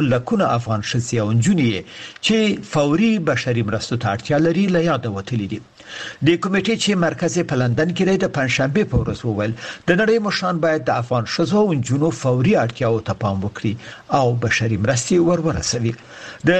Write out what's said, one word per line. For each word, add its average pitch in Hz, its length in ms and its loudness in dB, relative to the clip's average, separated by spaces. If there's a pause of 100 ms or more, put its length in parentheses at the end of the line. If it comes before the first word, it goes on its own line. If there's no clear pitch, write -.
لکونه 131 540 2
افغان 113 260 -2
ښځې 120 400 -4
او 107 100 0
نجونې 131 400 4
یې 92 100 -4 (440)
چې 220 120 4 (340)
فوري 160 400 2 (180)
بشري 120 340 0
مرستو 107 340 -2
ته 101 180 -2
اړتیا - 280 0
لري، 170 240 2
له 170 220 2
یاده 120 260 -2
وتلي 98 320 -4
دي. 107 120 -8 (680)
د - 20 6 (140)
کمیټې 196 400 0
چې 196 200 2
مرکز 160 340 0
یې 175 120 0
په 147 60 -2
لندن 127 380 2
کې 180 140 0
دی، 190 100 4
د 190 200 -2
پنجشنبې 139 540 0
په 123 60 0
ورځ 113 240 -2
وویل، 107 320 -2 (340)
د 180 120 4
نړۍ 220 260 4
مشران 180 340 -2
باید 156 260 0
د 123 180 0
افغان 120 300 -2
ښځو 170 220 0
او 208 180 4
نجونو 139 380 0
فوري 127 440 2
اړتیاو 117 440 0
ته 98 140 -4
پام 98 260 -2
وکړي 101 340 -4 (460)
او 123 140 2 (100)
بشري 113 340 0
مرستې 123 380 0 (120)
ور 175 120 2
ورسوي. 117 540 -2 (540)
د 170 120 6